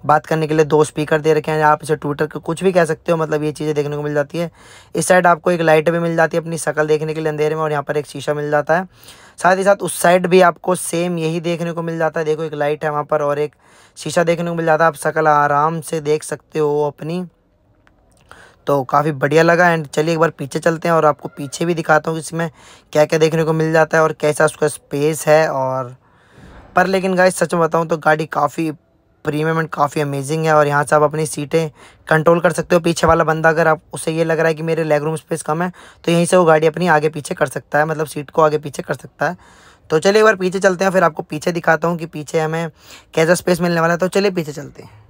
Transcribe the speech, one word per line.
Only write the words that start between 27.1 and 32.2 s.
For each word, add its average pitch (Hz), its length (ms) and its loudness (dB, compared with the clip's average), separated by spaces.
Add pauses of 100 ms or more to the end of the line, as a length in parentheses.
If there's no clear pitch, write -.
गाइस, 185 200 4
सच - 180 -2
में 175 100 0
बताऊँ 165 240 0
तो 165 100 -2
गाड़ी 156 280 0
काफ़ी 151 460 -2 (540)
प्रीमियम 156 360 -2
and 156 120 -6
काफ़ी 147 280 -2
अमेजिंग 143 440 -4
है। 156 80 2
और 151 140 4
यहाँ 143 160 0
से 151 120 0
आप 151 60 4
अपनी 151 240 0
सीटें 151 440 -4 (380)
कंट्रोल 160 320 4